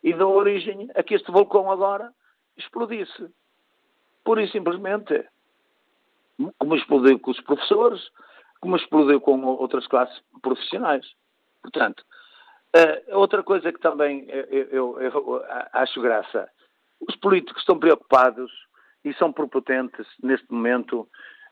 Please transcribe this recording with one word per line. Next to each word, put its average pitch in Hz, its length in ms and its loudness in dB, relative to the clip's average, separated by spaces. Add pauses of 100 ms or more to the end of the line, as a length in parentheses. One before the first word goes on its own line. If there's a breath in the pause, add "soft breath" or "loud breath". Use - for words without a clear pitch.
e 170 100 2
dão 190 180 2
origem 202 640 0
a - 80 -2
que 208 140 -2
este - 160 -4
vulcão 196 400 2
agora 202 420 -4 (440)
explodisse. 214 720 -10 (960)
Pura 220 200 2
e 190 80 -4
simplesmente. 190 760 -4 (1300)
Como 156 160 -2
explodiu 135 420 4
com - 140 -6
os - 80 -8
professores, - 600 0 (580 soft breath)
como - 160 -4
explodiu 143 460 2
com 135 180 2
o-, 131 220 -2
outras 127 260 -4
classes 127 340 -2 (200)
profissionais. 143 640 -4 (560)
Portanto, - 420 -4 (720 soft breath)
eh, 160 280 6 (100)
outra 196 280 2
coisa 170 300 -2
que - 80 -10
também 147 480 -2
eu, 135 420 -4
eu, 127 320 -4
eu 127 340 -4 (100)
a-, 123 260 -10
acho 131 300 -2
graça: 113 480 -4 (500)
os - 160 -12
políticos 185 460 0
estão 175 180 2
preocupados 127 720 4 (540 soft breath)
e 143 80 -6
são 165 180 0
prepotentes 131 760 -4 (160)
neste 127 300 -2
momento, 120 560 -2 (440 loud breath)